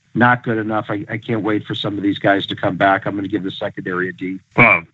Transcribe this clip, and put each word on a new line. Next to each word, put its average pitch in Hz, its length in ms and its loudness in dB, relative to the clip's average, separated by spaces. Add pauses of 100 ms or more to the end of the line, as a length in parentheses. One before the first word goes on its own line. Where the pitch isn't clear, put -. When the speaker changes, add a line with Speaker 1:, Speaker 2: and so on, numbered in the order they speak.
(140)
Speaker 1:
Not 123 300 4
good 113 140 -2
enough. 107 320 -2
I, 104 180 -4
I 110 80 -6
can't 110 260 -4
wait 104 220 0
for 110 100 -6
some 104 220 -4
of 98 60 -6
these 98 160 0
guys 98 300 2
to 101 60 -6
come 98 220 -2
back. 98 300 2
I'm 101 100 -4
gonna 98 120 -4
give 98 140 -4
the 95 80 -4
secondary 92 600 -4
a - 20 -8
D. 92 260 -8 (180)
Speaker 2:
Well, 101 260 4 (120)